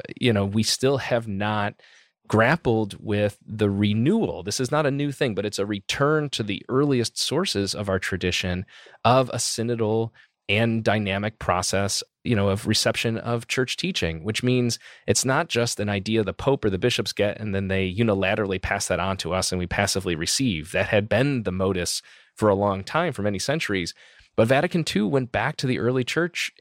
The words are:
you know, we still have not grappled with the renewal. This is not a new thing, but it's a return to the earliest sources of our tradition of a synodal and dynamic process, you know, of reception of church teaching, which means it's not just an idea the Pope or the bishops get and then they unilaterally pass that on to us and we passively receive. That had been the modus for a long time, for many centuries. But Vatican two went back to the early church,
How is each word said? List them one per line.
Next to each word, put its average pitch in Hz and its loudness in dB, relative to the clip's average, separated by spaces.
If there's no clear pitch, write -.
you 123 2
know, 101 2
we 104 2
still 135 2
have 117 -2
not 104 -2
grappled 110 2
with 104 0
the 107 0
renewal. 107 2
This 101 -4
is 123 -2
not 151 2
a 135 2
new 143 -2
thing, 127 -2
but 101 -2
it's 104 -4
a 101 0
return 143 0
to - -4
the 98 -4
earliest 131 2
sources 127 0
of 101 -4
our 95 2
tradition 90 -2
of 127 6
a - -4
synodal 113 0
and 113 2
dynamic 104 0
process, 95 0
you 120 0
know, 101 4
of 98 0
reception 113 0
of 117 -4
church - -2
teaching, 82 -4
which 92 -4
means 123 0
it's 104 2
not 143 0
just 117 -2
an 104 -2
idea 104 0
the 95 -2
Pope 135 0
or 110 2
the 95 0
bishops 120 0
get 104 0
and 107 -6
then 98 -2
they 95 0
unilaterally 98 0
pass - -2
that 87 0
on 92 -2
to 82 -4
us 92 0
and 90 -2
we 90 -2
passively 95 0
receive. 85 -2
That 98 0
had 107 2
been 127 0
the 92 -4
modus 92 -2
for 110 2
a 101 6
long 98 0
time, 165 -2
for 101 -6
many 101 -2
centuries. 98 -4
But 113 4
Vatican 151 2
two 202 0
went 135 0
back 117 -2
to 139 -2
the 120 0
early 127 0
church, - -4